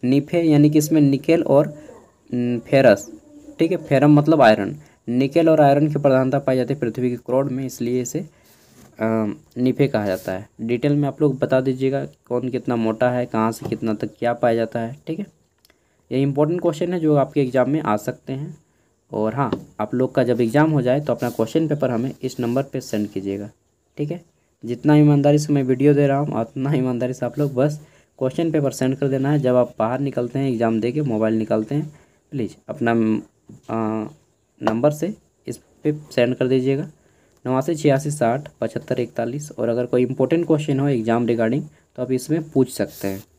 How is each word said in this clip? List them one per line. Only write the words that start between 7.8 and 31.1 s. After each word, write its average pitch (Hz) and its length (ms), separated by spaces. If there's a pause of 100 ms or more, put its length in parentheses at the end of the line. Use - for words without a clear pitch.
इसे, 123 160
अ, 185 80 (1300)
निफे 127 300
कहा 107 180
जाता 92 260
है। 95 160 (120)
डिटेल 120 320
में 143 160
आप 139 140
लोग 131 160
बता 131 220
दीजिएगा 135 440
कौन 123 440
कितना 123 280
मोटा 113 340
है, 123 160
कहाँ 113 260
से - 160
कितना 110 260
तक 107 240
क्या 120 140
पाया 120 220
जाता 113 260
है, 117 160 (100)
ठीक 160 120
है। - 260 (680)
ये 131 100
इंपॉर्टेंट 151 380
क्वेश्चन 170 320
है 180 80
जो 151 160
आपके 139 240
एग्जाम 127 300
में 151 100
आ 107 160
सकते - 360
हैं। 147 260 (540)
और 110 220
हाँ, 131 460
आप 107 140
लोग 127 200
का 131 100
जब 120 160
एग्जाम 143 300
हो 143 120
जाए 127 180
तो 147 120
अपना 120 180
क्वेश्चन 135 380
पेपर 147 220
हमें 120 320
इस 127 180
नंबर 120 220
पे 135 180
सेंड 104 280
कीजिएगा, 98 420 (480)
ठीक 147 120
है। 170 100 (440)
जितना 123 320
ईमानदारी 147 420
से 151 140
मैं 139 100
वीडियो 131 320
दे 143 120
रहा 139 120
हूँ, 143 220
उतना 135 320
ईमानदारी 127 400
से 127 140
आप 120 120
लोग 143 160
बस 147 260 (380)
क्वेश्चन 160 320
पेपर 143 200
सेंड 135 260
कर 139 120
देना 135 220
है। 151 80
जब 127 180
आप 120 220
बाहर 120 220
निकलते 127 380
हैं, 135 120
एग्जाम 113 300
दे 120 120
के 151 100
मोबाइल 110 320